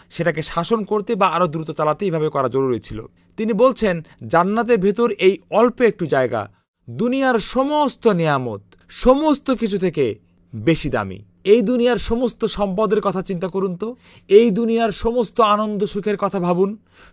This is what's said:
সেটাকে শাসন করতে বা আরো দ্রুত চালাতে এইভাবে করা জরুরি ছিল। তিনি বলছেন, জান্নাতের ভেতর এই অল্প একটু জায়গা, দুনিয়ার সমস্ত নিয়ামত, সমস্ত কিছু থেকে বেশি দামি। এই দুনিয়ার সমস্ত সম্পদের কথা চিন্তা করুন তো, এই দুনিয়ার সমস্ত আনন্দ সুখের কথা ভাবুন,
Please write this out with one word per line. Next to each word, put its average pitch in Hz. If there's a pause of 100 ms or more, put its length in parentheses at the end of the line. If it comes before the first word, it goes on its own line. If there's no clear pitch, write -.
(100)
সেটাকে 160
শাসন 202
করতে 214
বা 196
আরো 170
দ্রুত 160
চালাতে 151
এইভাবে 160
করা 139
জরুরি 127
ছিল। 110 (300)
তিনি 220
বলছেন, 208 (220)
জান্নাতের 208
ভেতর 208
এই 185 (120)
অল্প 233
একটু 208
জায়গা, 120 (400)
দুনিয়ার 247
সমস্ত 277
নিয়ামত, 143 (280)
সমস্ত 277
কিছু 214
থেকে 147 (360)
বেশি 139
দামি। 104 (200)
এই 220
দুনিয়ার 240
সমস্ত 233
সম্পদের 202
কথা 190
চিন্তা 185
করুন 185
তো, 226 (320)
এই 226
দুনিয়ার 226
সমস্ত 233
আনন্দ 214
সুখের 208
কথা 196
ভাবুন, 180 (360)